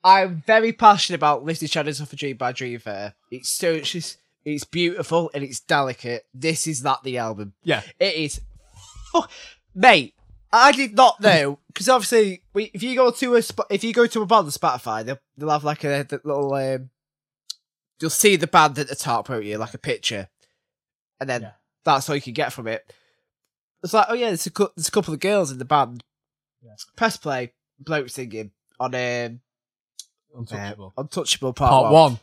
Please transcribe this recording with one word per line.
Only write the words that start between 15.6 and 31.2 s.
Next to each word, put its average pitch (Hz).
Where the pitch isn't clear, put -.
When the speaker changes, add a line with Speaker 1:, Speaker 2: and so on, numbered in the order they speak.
Speaker 1:
like, 151
a, 143
the 139
little, 139
um, 135
you'll 160
see 202
the 156
band 151
at 147
the 135
top, 117
won't 113
you? 107
Like 110
a -
picture, 107
and 135
then 120
Speaker 2:
Yeah. 107
Speaker 1:
that's 139
all 147
you 135
can 127
get 127
from 113
it. -
It's 175
like, 214
"Oh 226
yeah, 240
there's 175
a 170
cou-, 202
there's 156
a -
couple 170
of 147
girls 190
in 127
the 131
band." 123
Speaker 2:
Yeah. 110
Speaker 1:
Press 226
play, 127
bloke 143
singing 110
on, 127
um, 123
Speaker 2:
Untouchable. 104
Speaker 1:
uh, 127
Untouchable 143